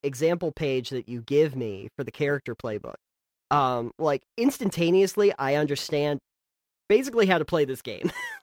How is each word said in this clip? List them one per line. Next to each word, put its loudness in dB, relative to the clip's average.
example -2
page -4
that -8
you -8
give 2
me -6
for -8
the -8
character -4
playbook, -8
um, 0
like, 0
instantaneously, 2
I 0
understand 0
basically 4
how 4
to 0
play 2
this -8
game. -6
<laughs> -10